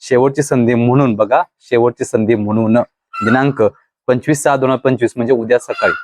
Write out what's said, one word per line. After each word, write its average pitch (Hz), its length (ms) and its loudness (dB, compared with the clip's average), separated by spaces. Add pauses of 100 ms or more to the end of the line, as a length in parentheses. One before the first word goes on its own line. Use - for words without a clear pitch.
शेवटची 135 420 0
संधी 123 300 0
म्हणून, 123 420 2
बघा, 110 280 0 (160)
शेवटची 120 460 0
संधी 113 300 0
म्हणून 107 380 0 (500)
दिनांक 131 400 0 (440)
पंचवीस 127 360 -2
सहा 143 120 2
दोन 131 140 0
हजार 127 100 0
पंचवीस 120 360 -2
म्हणजे 123 180 -2
उद्या 117 260 0
सकाळी, - 340 -4 (100)